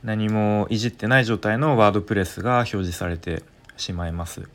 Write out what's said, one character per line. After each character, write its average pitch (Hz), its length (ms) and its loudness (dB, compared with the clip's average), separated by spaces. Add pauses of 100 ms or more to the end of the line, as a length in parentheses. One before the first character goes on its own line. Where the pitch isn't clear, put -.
何 107 260 0
も 104 400 2
い 113 80 0
じ 110 100 -2
っ 107 40 -2
て - 160 -6
な 131 120 6
い 120 60 2
状 110 120 0
態 107 200 0
の 143 200 2
ワ 107 120 8
ー - 20 4
ド 101 100 0
プ - 120 -4
レ 98 100 2
ス 90 180 -8
が 123 160 2
表 120 120 0
示 92 240 -2
さ 87 140 -6
れ 85 100 -4
て 82 260 -6 (340)
し - 160 -8
ま 87 140 -4
い 82 40 -4
ま 85 140 -6
す。 - 300 -14